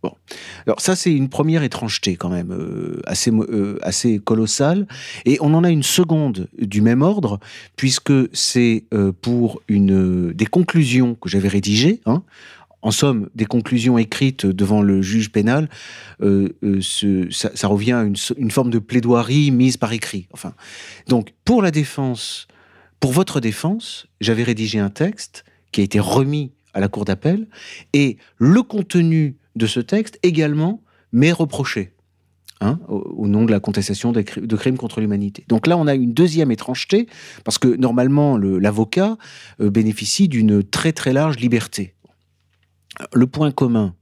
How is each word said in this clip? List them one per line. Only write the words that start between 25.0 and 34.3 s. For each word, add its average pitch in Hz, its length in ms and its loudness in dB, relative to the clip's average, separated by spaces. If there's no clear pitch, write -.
qui - 80 -2
a 101 60 4
été 101 160 0
remis 135 500 0
à 98 80 -4
la 101 80 0
cour 104 160 -6
d'appel, 165 420 -2
et 143 240 2
le 180 260 6
contenu 165 720 0
de 113 120 0
ce 120 120 -2
texte 208 440 -4
également 156 580 0
m'est 139 200 4
reproché, 135 600 -4
hein, 117 280 -2
au, 104 100 -6
au - 300 -6
nom 104 180 2
de 110 60 2
la 101 80 2
contestation 101 520 -4
des 113 120 0
cri-, - 180 -10